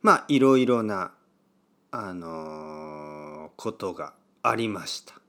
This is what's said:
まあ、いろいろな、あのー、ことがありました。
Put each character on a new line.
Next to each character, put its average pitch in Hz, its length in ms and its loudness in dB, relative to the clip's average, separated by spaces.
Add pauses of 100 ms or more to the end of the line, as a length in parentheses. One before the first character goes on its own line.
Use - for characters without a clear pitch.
ま 220 120 8
あ、 - 160 2
い 143 100 6
ろ 135 180 8
い 127 80 4
ろ 120 160 4
な、 98 300 -4 (800)
あ 104 220 -10
の 78 1400 -12
ー、 - 80 -20
こ 90 160 -6
と 92 200 -8
が 76 200 -10 (300)
あ 117 120 2
り 113 140 -2
ま 98 180 -6
し - 140 -8
た。 - 140 -20 (140)